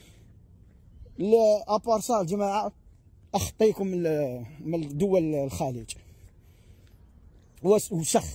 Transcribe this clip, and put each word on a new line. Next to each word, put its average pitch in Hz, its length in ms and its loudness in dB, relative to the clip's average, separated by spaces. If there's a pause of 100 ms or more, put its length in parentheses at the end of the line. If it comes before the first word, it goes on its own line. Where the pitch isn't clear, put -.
(1200)
لا، 214 500 4
أبار 214 320 2
سا 226 200 0
الجماعة، 202 520 -2 (640)
أخطيكم 202 520 0
من 180 200 -2
ال-، 139 380 -2 (160)
من 156 380 -6
دول 175 360 2
الخليج. 135 560 -4 (1700)
وس-، 202 300 2
وسخ. 165 320 0 (100)